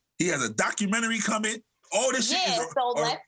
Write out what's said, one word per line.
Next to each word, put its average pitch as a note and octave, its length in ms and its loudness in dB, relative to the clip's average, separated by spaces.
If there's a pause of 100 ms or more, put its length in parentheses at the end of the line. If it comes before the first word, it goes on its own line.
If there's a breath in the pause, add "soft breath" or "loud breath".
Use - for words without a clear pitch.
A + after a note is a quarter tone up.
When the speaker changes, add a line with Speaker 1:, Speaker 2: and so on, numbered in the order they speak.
(180)
Speaker 1:
He F3 100 2
has D3 140 0
a A2+ 80 0
documentary A3 680 0
coming. A3 380 -2 (360)
All C4 200 2
this A#3+ 180 0
shit E4+ 160 0
Speaker 2:
Yeah, A#3+ 160 0
Speaker 1:
is, A#3+ 100 -8
Speaker 2:
so B3 240 0
Speaker 1:
or, - 60 2
Speaker 2:
let's, A#3 260 -2